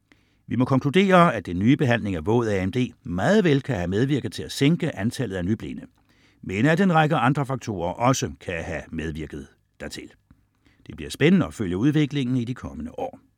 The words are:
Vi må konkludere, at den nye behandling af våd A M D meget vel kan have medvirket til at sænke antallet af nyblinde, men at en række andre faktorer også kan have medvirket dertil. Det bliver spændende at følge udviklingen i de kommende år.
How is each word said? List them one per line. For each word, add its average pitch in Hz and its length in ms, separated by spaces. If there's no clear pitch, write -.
Vi 104 80
må 123 100
konkludere, 170 720
at 101 100
den 90 140
nye 120 180
behandling 113 380
af 78 100
våd 117 220
A 95 180
M 95 60
D 123 60
meget 123 400
vel 143 180
kan 127 140
have 87 120
medvirket 110 460
til - 100
at 71 80
sænke 160 440
antallet 104 400
af 87 100
nyblinde, 92 360
men 98 240
at 160 140
en 190 140
række 156 220
andre 139 300
faktorer 104 480
også 120 460
kan 82 240
have 80 180
medvirket 78 560
dertil. - 320
Det - 80
bliver 73 140
spændende 160 360
at 78 80
følge 90 240
udviklingen 135 600
i 120 80
de 123 80
kommende 76 460
år. - 200